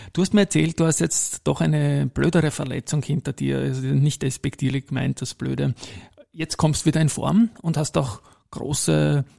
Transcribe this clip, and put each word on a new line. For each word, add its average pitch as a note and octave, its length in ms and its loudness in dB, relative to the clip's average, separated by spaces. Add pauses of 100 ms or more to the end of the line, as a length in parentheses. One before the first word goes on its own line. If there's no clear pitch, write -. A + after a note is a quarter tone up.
(140)
du E3+ 80 0
hast G3 140 2
mir G#3 60 6
erzählt, D#3+ 380 2
du E3 60 4
hast D#3+ 140 2
jetzt - 460 -2
doch D3 140 0
eine D3 460 2
blödere D3+ 460 2
Verletzung C3 500 -4
hinter C#3 320 -4
dir. C3+ 240 -2
Also C3 300 -4
nicht C#3 340 2
despektierlich C3+ 680 -2
gemeint, C3 340 -4
das - 120 -6
Blöde. C3+ 400 -2 (580)
Jetzt - 260 -6
kommst D#3 260 2
du D#3+ 60 4
wieder D#3+ 120 2
in D3+ 80 4
Form G#3 400 2 (140)
und D#3+ 140 -2
hast D#3 200 -2
auch C3+ 240 -2 (300)
große D3+ 720 0 (140)